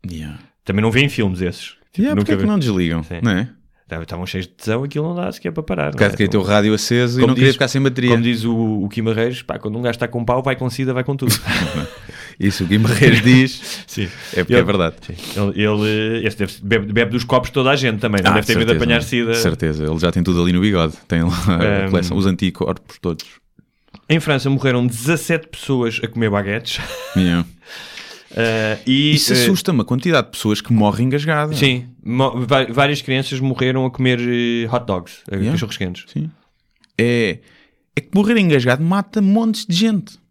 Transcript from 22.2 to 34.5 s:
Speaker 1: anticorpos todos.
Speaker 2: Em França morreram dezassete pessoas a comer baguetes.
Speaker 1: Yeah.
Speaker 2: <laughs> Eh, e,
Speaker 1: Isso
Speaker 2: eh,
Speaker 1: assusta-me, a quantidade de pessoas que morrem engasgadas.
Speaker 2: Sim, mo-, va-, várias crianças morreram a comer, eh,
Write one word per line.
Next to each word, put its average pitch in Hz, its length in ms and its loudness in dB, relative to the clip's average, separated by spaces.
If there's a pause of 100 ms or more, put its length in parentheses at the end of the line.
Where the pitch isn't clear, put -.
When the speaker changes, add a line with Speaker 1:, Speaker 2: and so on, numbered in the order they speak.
Speaker 1:
anticorpos - 760 -4
todos. 82 240 -6 (840)
Speaker 2:
Em 156 140 2
França 135 300 0
morreram 127 360 2
dezassete 151 640 -2
pessoas 120 560 -2
a 110 40 -6
comer 113 200 0
baguetes. 101 500 -2 (380)
Speaker 1:
Yeah. 87 360 2
Speaker 2:
<laughs> - 40 -20 (840)
Eh, 110 480 0
e, 143 280 2
Speaker 1:
Isso - 180 2
Speaker 2:
eh, - 40 4
Speaker 1:
assusta-me, 160 440 2
a - 40 0
quantidade 135 420 0
de - 60 -20
pessoas 107 280 0
que - 120 -14
morrem 104 340 2
engasgadas. 151 500 -2
Speaker 2:
Sim, 123 300 2 (180)
mo-, 123 400 0
va-, 131 240 2
várias 139 320 0
crianças 135 400 -2
morreram 131 460 0
a 123 40 -2
comer, 127 300 2
eh, 120 500 0